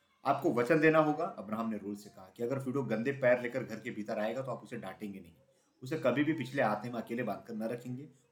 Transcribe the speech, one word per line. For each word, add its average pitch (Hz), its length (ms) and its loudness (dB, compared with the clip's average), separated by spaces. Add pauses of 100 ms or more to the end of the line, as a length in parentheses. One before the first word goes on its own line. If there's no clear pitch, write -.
(300)
"आपको 135 240 2
वचन 147 260 4
देना 156 180 8
होगा," 151 260 4
अब्राहम 110 460 -4
ने 107 80 -4
रोल्स 101 260 -8
से 101 60 -18
कहा, 95 260 -20
"कि 120 60 -6
अगर 131 220 -2
फिडो 135 180 0
गंदे 113 300 0
पैर 123 280 4
लेकर 120 240 -4
घर 104 160 -8
के 120 100 -8
भीतर 104 280 -4
आएगा 117 240 -2
तो 127 100 -6
आप 110 100 -8
उसे 113 140 -12
डांटेंगे 95 440 -10
नहीं। 85 140 -20 (480)
उसे 131 160 -4
कभी 131 260 4
भी 160 80 4
पिछले 135 300 0
हाथे 107 280 2
में 120 100 -4
अकेले 120 220 -4
बांधकर 104 320 -6
न 107 80 -6
रखेंगे 123 460 -6 (240)